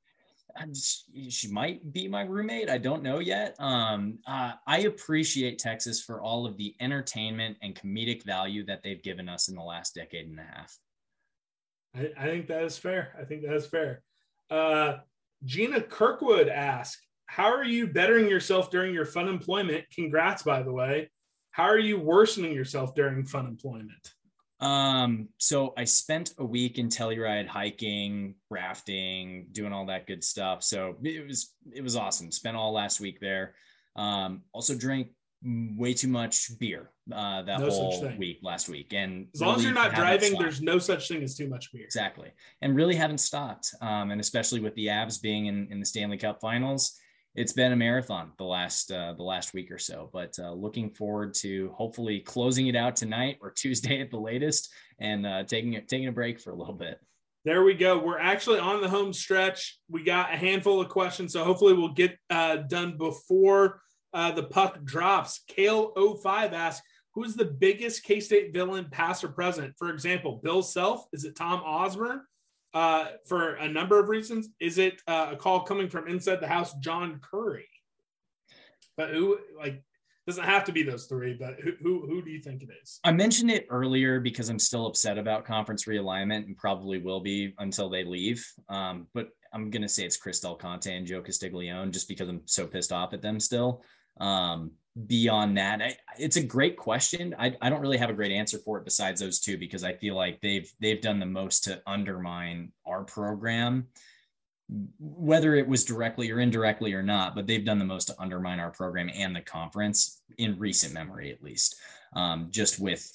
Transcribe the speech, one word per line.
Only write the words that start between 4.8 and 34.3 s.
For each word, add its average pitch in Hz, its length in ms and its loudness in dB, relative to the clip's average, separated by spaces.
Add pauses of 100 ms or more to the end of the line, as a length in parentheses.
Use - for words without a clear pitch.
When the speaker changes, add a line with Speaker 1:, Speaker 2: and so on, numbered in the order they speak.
Speaker 1:
Texas 113 420 -4
for 110 200 -10
all 117 260 -2
of 104 100 -10
the 104 220 -8
entertainment 113 840 -4
and 98 140 -10
comedic 110 480 -4
value 98 420 -4
that 95 160 -6
they've 98 220 -8
given 90 260 -10
us 87 200 -2
in 95 60 -10
the 87 60 -12
last 85 320 -10
decade 82 340 -12
and 80 120 -16
a 78 40 -18
half. - 340 -20 (1160)
Speaker 2:
I, 139 240 -4
I 139 60 -6
think 160 220 -4
that 165 160 -2
is 160 160 -6
fair. 185 420 -6
I 139 40 -12
think 151 180 -10
that 147 100 -4
is 147 140 -2
fair. 147 340 -4 (480)
Uh, 156 480 2 (480)
Gina 220 360 0
Kirkwood 214 680 4
asked, 139 560 -4 (200)
"How - 200 0
are 247 180 4
you 233 240 0
bettering 190 400 6
yourself 185 420 4
during 185 240 2
your 160 120 0
fun 175 220 -2
employment?" 180 580 0 (100)
Congrats, 165 480 2
by 135 180 2
the 131 100 -4
way. 135 380 0 (420)
"How - 120 2
are 214 160 6
you 214 200 2
worsening 175 520 6
yourself 135 420 -4
during 135 320 2
fun 135 220 -6
employment?" 113 640 -12 (480)
Speaker 1:
Um, 131 680 2 (100)
so 135 360 2
I 120 80 -2
spent 160 540 2
a 135 80 -4
week 123 320 0
in 120 100 0
Telluride 110 600 -2
hiking, 101 880 -4 (140)
rafting, 92 1000 -6
doing 104 220 -6
all 98 140 -6
that 95 200 -6
good 95 160 -8
stuff. 95 400 -2
So 95 400 -4
it 156 240 -6
was, - 260 -6 (200)
it 135 80 -12
was 120 160 -2
awesome. 90 340 -4
Spent 113 240 -6
all 110 160 -2
last 104 300 -2
week 95 180 -10
there. 95 360 -6 (420)
Um, 98 460 -4 (100)